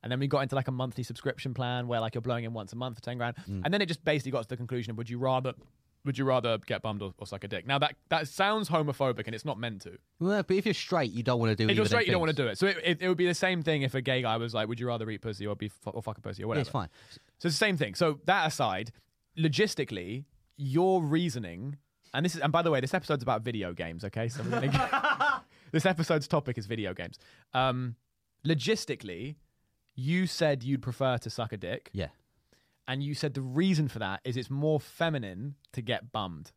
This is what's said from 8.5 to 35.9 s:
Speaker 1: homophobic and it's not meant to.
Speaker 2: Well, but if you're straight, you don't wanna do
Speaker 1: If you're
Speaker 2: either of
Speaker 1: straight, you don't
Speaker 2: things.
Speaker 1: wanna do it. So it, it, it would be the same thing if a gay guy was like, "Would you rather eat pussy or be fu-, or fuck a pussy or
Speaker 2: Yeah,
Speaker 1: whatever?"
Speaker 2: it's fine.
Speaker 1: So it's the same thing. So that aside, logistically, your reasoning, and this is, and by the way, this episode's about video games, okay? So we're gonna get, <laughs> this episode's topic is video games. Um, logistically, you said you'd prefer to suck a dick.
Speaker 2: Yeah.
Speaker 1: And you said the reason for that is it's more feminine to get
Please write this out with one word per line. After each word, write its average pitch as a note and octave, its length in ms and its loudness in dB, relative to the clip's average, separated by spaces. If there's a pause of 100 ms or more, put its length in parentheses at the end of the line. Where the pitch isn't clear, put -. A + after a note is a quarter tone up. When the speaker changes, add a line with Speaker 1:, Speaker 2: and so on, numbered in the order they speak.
Speaker 1:
homophobic C#3+ 560 2
and A2+ 80 -6
it's A2+ 100 -10
not C#3+ 160 -4
meant A2 220 -6
to. F2 160 -16 (220)
Speaker 2:
Well, G3 240 2
but F#3 120 2
if G3 100 2
you're G#3 100 2
straight, D3 360 0
you A2+ 120 -4
don't B2 160 2
wanna A2+ 160 4
do A2 80 2
Speaker 1:
If A2 60 4
you're - 40 6
Speaker 2:
either A2 80 4
of - 60 4
Speaker 1:
straight, A#3 180 4
you - 80 2
don't F3+ 60 4
Speaker 2:
things. D#3 180 2
Speaker 1:
wanna C3+ 100 2
do - 40 -
it. G2 80 -4
So F#3+ 80 6
it, F#3+ 160 2
it, E3+ 180 2
it F#3 80 2
would F3+ 80 4
be F3+ 80 4
the F3 80 4
same F3+ 300 2
thing D3+ 180 2
if C3+ 140 0
a C3+ 60 0
gay B2+ 200 2
guy A2+ 160 2
was A2+ 160 -2
like, A2 160 2
"Would A#2 100 -4
you B2 80 -2
rather A2+ 220 -2
eat G#2+ 140 -6
pussy G#2 240 -6
or G#2 80 -2
be G#2+ 140 -6
fu-, - 200 -12
or G#2+ 140 -6
fuck A2 160 -8
a - 20 -20
pussy G2 220 -10
or - 20 -4
Speaker 2:
Yeah, - 40 -2
Speaker 1:
whatever?" B2+ 120 2
Speaker 2:
it's B2 80 -4
fine. G2+ 200 -2 (500)
Speaker 1:
So - 80 -2
it's D#3 80 2
the A3 100 4
same G3 100 4
thing. A#2+ 200 -2
So D#3 300 2
that F3+ 220 4
aside, A2+ 440 0 (460)
logistically, C3+ 880 0 (320)
your E3+ 460 4
reasoning, C#3 720 -2 (360)
and C#3 100 0
this E3+ 120 2
is, E3 60 -4
and C#3+ 120 2
by E3 80 6
the E3+ 80 4
way, C#3+ 120 4
this C3+ 120 -2
episode's D#3 300 0
about A#2 180 2
video G#2+ 320 -4
games, E2+ 320 -6
okay? A2+ 240 -2
So C3 140 -6
we're F3+ 80 -2
gonna A#3 160 0
get, C4+ 760 2 (160)
<laughs> - 140 -20
this D#3+ 160 2
episode's D#3+ 400 2
topic C3 320 0
is G2+ 80 -8
video G#2 260 -2
games. F2 240 -8 (380)
Um, B2+ 400 2 (500)
logistically, C3+ 920 -2 (600)
you E3+ 320 2
said C#3+ 360 2
you'd C3+ 180 0
prefer B2+ 380 0
to - 100 -8
suck A2+ 240 -4
a G#2+ 40 -6
dick. F#2 360 -8
Speaker 2:
Yeah. F#2+ 160 -2 (800)
Speaker 1:
And C3 160 -2
you C#3+ 120 -2
said C#3+ 180 -4
the C3+ 80 -4
reason D3+ 460 4
for A#2 120 -6
that G2 240 -4
is B2 140 -2
it's B2+ 120 -6
more D3 300 2
feminine C#3 760 -4 (180)
to B2+ 80 -6
get A2+ 300 -4